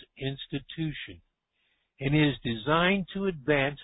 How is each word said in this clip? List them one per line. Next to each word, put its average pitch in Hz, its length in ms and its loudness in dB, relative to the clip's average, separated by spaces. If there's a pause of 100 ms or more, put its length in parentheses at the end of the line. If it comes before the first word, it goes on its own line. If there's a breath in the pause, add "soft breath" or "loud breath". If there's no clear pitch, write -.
(160)
institution, 139 1080 -8 (760)
and 139 160 0
is 147 260 4
designed 160 720 2
to 196 120 -4
advance 143 580 0